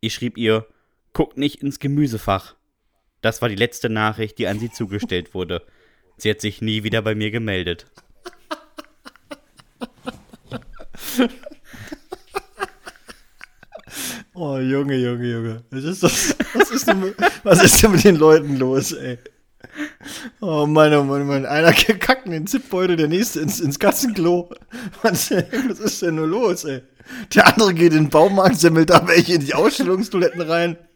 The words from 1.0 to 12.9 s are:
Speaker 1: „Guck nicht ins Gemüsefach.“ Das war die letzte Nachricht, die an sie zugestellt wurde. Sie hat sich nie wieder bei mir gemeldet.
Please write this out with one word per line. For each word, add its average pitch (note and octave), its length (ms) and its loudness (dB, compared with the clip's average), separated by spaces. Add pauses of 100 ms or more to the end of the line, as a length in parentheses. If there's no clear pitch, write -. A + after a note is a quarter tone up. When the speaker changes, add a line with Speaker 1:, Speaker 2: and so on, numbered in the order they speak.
Speaker 1:
„Guck - 220 -4
nicht C#3+ 280 -6
ins C#3 160 -8
Gemüsefach.“ C3 760 -4 (640)
Das A2+ 200 -2
war B2 80 -2
die G#2 60 -6
letzte A#2 340 -4
Nachricht, G#2+ 480 -4
die A#2 100 -4
an G#2 120 -4
sie A#2 120 -8
zugestellt G2 640 -8
wurde. F2+ 320 -8 (520)
Sie - 120 -4
hat G#2 120 -4
sich G#2+ 200 -8
nie A2 220 -4
wieder A2 180 -2
bei G#2+ 140 -2
mir G#2+ 160 -4
gemeldet. F#2+ 560 -6 (4000)